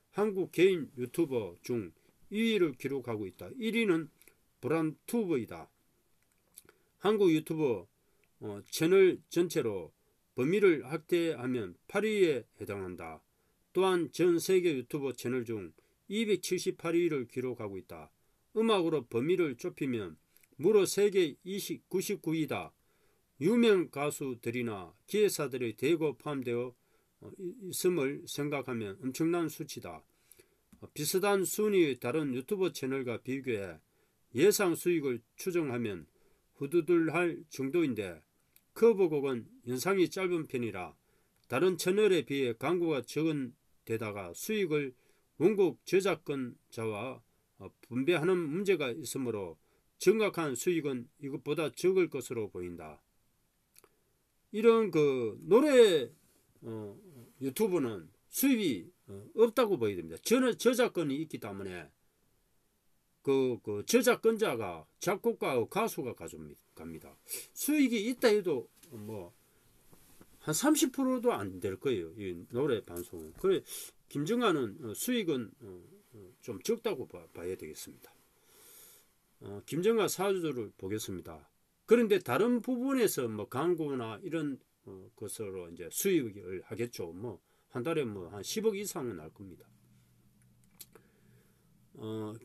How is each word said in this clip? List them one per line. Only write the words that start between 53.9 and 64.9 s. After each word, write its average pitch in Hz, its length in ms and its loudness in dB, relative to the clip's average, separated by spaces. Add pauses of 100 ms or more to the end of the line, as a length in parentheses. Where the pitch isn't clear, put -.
이런 220 400 6
그 131 500 2
노래, 202 680 8 (520)
어, 107 360 -10 (440)
유튜브는 131 680 0 (200)
수입이, 208 640 2 (160)
어, 101 280 -16
없다고 220 440 4
봐야 104 160 2
됩니다. 82 280 -10
저는 240 340 2
저작권이 208 640 2
있기 139 160 -10
때문에 98 500 -10 (1300)
그, 131 420 2
그 104 220 -6
저작권자가 196 1040 2 (120)